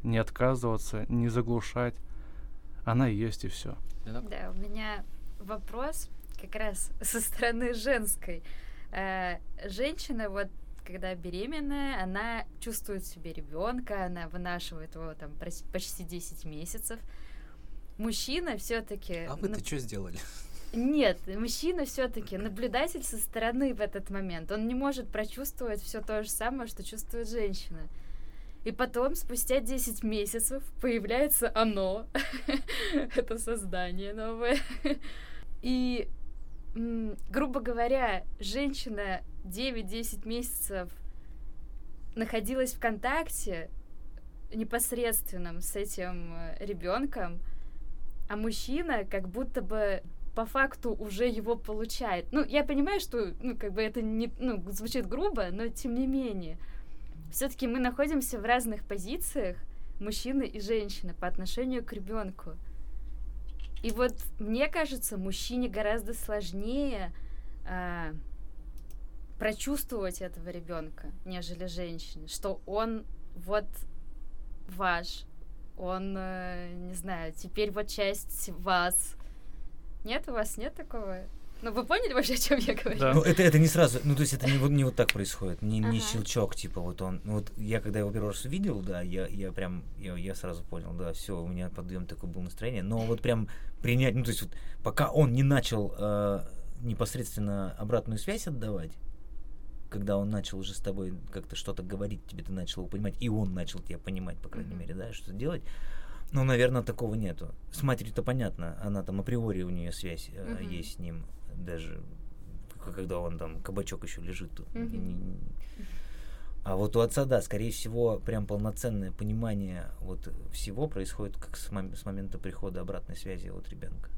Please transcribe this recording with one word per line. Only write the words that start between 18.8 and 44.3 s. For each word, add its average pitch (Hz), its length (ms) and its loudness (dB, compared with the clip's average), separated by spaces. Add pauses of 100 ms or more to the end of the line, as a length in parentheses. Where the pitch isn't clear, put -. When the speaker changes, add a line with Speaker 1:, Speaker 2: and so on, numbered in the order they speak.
Speaker 2:
А 147 80 -4
вы-то 202 240 0
Speaker 3:
нап- - 40 -6
Speaker 2:
чё 147 160 -2
сделали? 90 400 -4 (540)
Speaker 3:
Нет, 247 440 6 (100)
мужчина 240 580 0
всё-таки 240 520 -2
наблюдатель 226 680 0
со - 140 -4
стороны 240 560 2
в - 60 -4
этот 202 320 -2
момент. 185 400 -2
Он 214 160 0
не 247 80 0
может 254 320 0
прочувствовать 220 720 -2
всё 220 200 -4
то 214 200 0
же 214 80 -4
самое, 240 380 0
что 208 160 -6
чувствует 220 460 -4
женщина. 190 580 0 (800)
И 226 60 0
потом, 254 440 2
спустя 247 460 2
десять 240 420 0
месяцев, 220 600 0 (180)
появляется 240 720 4
оно, 208 500 2 (520)
<laughs> 320 580 0
это 226 220 2
создание 196 760 -2
новое. 226 440 2 (1040)
И, 247 460 2 (680)
м, 226 400 0 (140)
грубо 269 320 2
говоря, 240 640 4 (160)
женщина 208 840 0 (240)
девять-десять 226 800 -2
месяцев 220 640 -2 (1300)
находилась 226 580 0
в - 60 -6
контакте 226 920 0 (840)